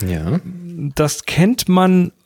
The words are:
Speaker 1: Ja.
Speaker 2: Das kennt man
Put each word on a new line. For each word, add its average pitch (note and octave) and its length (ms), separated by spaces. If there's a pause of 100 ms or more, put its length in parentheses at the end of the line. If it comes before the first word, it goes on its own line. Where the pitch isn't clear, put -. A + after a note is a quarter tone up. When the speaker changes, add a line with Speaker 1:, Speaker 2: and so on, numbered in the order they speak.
Speaker 1:
Ja. F2+ 340 (540)
Speaker 2:
Das D3+ 300
kennt G#3 440
man F#3 440 (140)